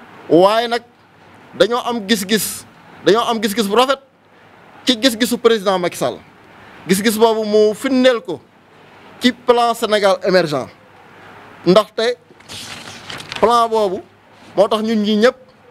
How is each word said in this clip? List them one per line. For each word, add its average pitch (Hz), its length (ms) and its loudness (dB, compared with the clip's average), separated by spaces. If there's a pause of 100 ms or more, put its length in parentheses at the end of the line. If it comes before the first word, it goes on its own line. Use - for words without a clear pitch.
(280)
waaye 208 400 4
nag 233 140 -4 (720)
dañoo 233 300 0
am 240 220 -6
gis-gis, 202 580 -2 (400)
dañoo 202 220 2
am 226 140 -2
gis-gis 208 260 -2
bu 196 100 -4
rafet 262 220 2 (840)
ci 254 160 0
gis-gisu 233 380 0
président 202 400 0
Macky 175 180 -6
Sall. 117 220 -4 (680)
Gis-gis 202 300 0
boobu 220 260 2
mu 214 300 2
firndeel 254 460 0
ko 160 200 -10 (800)
ci 247 120 2
plan 240 420 0
Sénégal 202 500 0
émergent, 151 440 0 (960)
ndaxte 214 500 2 (1200)
plan 233 280 2
boobu 214 320 -2 (560)
moo 196 120 4
tax 220 140 -2
ñun 226 200 -2
ñi 214 140 0
ñëpp 233 200 2 (340)